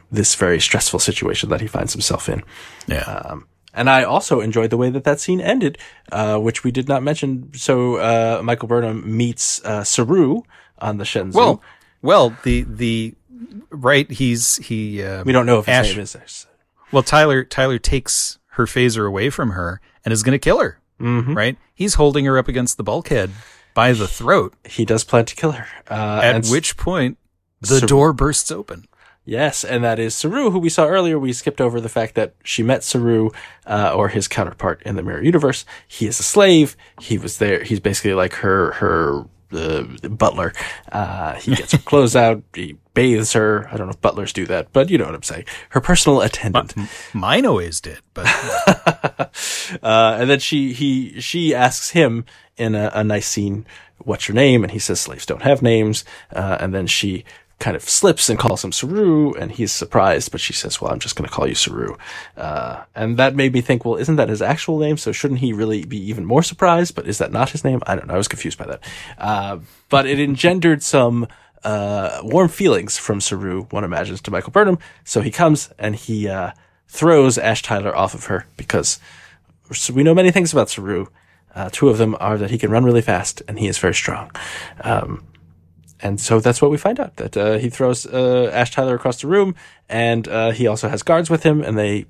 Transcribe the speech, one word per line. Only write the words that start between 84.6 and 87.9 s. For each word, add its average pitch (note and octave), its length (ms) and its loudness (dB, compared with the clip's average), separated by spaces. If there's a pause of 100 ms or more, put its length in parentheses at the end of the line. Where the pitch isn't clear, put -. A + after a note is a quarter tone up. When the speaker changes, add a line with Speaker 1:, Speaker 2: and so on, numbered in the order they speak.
Speaker 1:
Um, - 420 -4 (800)
and G2+ 200 -4
so A2+ 200 2
that's A#2+ 200 2
what D3 120 6
we D3 40 0
find G#3+ 220 -2
out, - 200 -8
that, G#2 180 -8
uh, G#2+ 220 0
he A#2+ 120 -4
throws, B2 360 -2